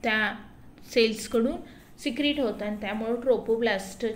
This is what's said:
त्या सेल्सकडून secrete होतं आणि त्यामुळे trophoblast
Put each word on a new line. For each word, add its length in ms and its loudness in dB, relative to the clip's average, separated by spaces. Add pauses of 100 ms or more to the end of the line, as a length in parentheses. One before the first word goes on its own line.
त्या 320 0 (600)
सेल्सकडून 640 2 (480)
secrete 360 0
होतं 240 0
आणि 160 -4
त्यामुळे 400 -2
trophoblast 960 0